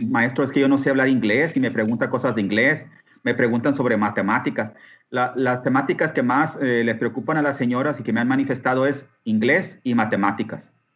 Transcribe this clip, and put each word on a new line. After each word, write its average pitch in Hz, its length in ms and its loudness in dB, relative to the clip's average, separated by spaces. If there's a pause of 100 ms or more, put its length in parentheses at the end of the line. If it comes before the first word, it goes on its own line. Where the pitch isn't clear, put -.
"Maestro, 127 340 0
es 127 80 -4
que 139 100 2
yo 139 60 4
no 139 100 4
sé 135 120 0
hablar 131 200 2
inglés", 131 460 2
y 143 40 0
me 120 120 0
pregunta 113 380 -2
cosas 117 260 -2
de 113 60 -2
inglés, 117 440 0 (380)
me 120 100 0
preguntan 120 420 2
sobre 120 220 0
matemáticas. 107 760 -2 (380)
La, 123 240 -2
las 127 280 0
temáticas 135 480 0
que 131 120 0
más, 139 380 0
eh, 120 220 2
le 113 120 0
preocupan 123 420 -2
a 151 40 2
las 143 160 0
señoras 131 420 -2
y 120 40 -8
que 113 80 -4
me 113 100 0
han 120 60 0
manifestado 135 600 0
es 135 180 -4 (180)
inglés 120 600 0
y 123 120 0
matemáticas, 107 760 -2 (240)